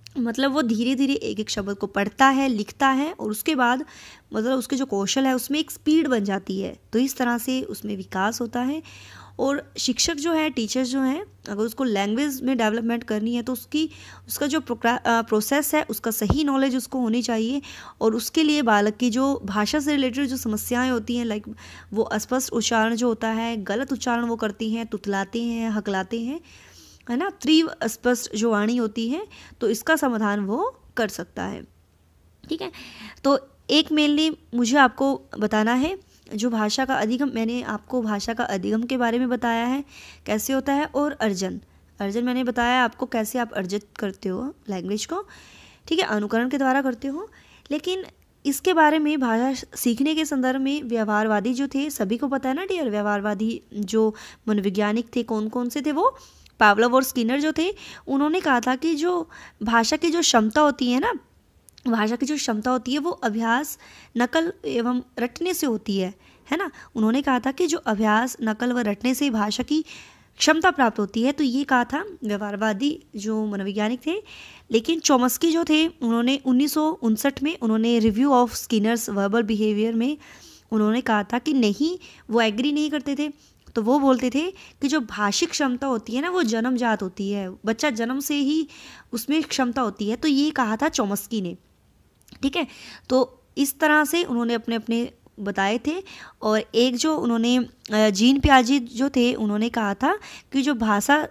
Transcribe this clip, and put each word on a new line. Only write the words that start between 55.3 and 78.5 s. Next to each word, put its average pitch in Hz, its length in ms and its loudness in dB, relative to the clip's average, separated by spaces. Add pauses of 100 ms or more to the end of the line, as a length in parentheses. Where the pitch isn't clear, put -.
कौन 247 200 -4
से 277 140 -6
थे, 302 100 -2
वो 403 260 2 (420)
पावलोव 214 340 6
और 269 80 6
स्किनर 254 380 0
जो 302 180 0
थे, 370 160 0 (320)
उन्होंने 294 340 0
कहा 262 200 2
था 254 160 0
कि 320 180 0
जो 339 360 -2 (320)
भाषा 226 340 2
की 339 140 0
जो 339 100 2
क्षमता 220 400 4
होती 277 320 4
है 262 80 2
ना, 427 140 0 (720)
भाषा 220 280 0
की 247 100 -2
जो 302 100 -2
क्षमता 233 340 -2
होती 254 220 -2
है 294 60 0
वो 320 120 -2
अभ्यास, 226 680 -2 (380)
नकल 320 360 0 (120)
एवं 247 380 0 (160)
रटने 320 360 -2
से - 120 -2
होती 214 320 -2
है, 190 160 -2 (360)
है 285 60 0
ना। 359 140 -4 (240)
उन्होंने 226 280 2
कहा 254 180 2
था 269 120 -2
कि 349 140 0
जो 311 120 -2
अभ्यास, 220 640 2
नकल 220 300 0
व 240 60 0
रटने 214 360 0
से 285 160 2
भाषा 214 320 0
की 302 220 0 (540)
क्षमता 320 320 4
प्राप्त 254 280 2
होती 214 240 -2
है, 269 100 4
तो 285 120 0
ये 262 200 0
कहा 247 200 2
था 302 200 -4 (200)
व्यवहारवादी 208 800 -2 (120)
जो 214 300 -2
मनोवैज्ञानिक 208 600 -2
थे। 381 160 -2 (480)
लेकिन 311 300 2
चॉम्स्की 262 520 4
जो 330 120 2
थे, 311 220 4
उन्होंने 247 600 0
उन्नीस 262 280 4
सौ 311 280 2
उनसठ 240 400 0
में 311 160 -2
उन्होंने 226 420 2
Review 226 280 4
of 247 220 6